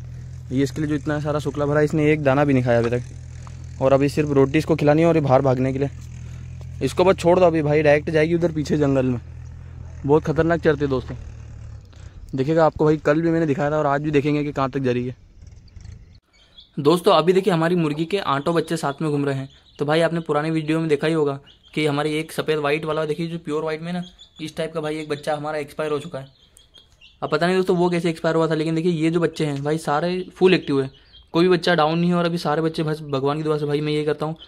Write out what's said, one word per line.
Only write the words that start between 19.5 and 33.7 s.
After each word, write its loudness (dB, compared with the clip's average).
तो -2
भाई 2
आपने 0
पुराने 0
वीडियो 0
में -2
देखा 0
ही 0
होगा 0
कि 0
हमारी 0
एक -6
सफ़ेद -2
white -2
वाला, -4
देखिए -4
जो -8
pure -6
white -6
में -8
ना -6
इस -12
type -6
का -6
भाई -6
एक -10
बच्चा -4
हमारा -6
expire -6
हो -2
चुका -12
है। -20
अब -4
पता 0
नहीं 2
दोस्तों 2
वो 4
कैसे 0
expire 0
हुआ 2
था, 0
लेकिन 0
देखिए 0
ये 0
जो 0
बच्चे -2
हैं -4
भाई 0
सारे -2
full 6
एक्टिव 0
है, -4
कोई 4
भी 6
बच्चा 2
down 2
नहीं 2
है। 2
और 2
अभी -2
सारे -2
बच्चे -2
बस -4
भगवान -2
की -4
दुआ 0
से -4
भाई 0